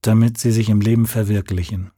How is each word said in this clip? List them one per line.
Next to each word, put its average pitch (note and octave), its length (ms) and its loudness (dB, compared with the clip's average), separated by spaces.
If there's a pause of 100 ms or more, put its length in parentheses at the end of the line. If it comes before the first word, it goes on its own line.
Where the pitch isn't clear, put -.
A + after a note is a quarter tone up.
damit A2+ 360 2
sie A#2 140 0
sich A2 180 0
im G#2 120 2
Leben A2+ 260 2
verwirklichen. G2 920 -4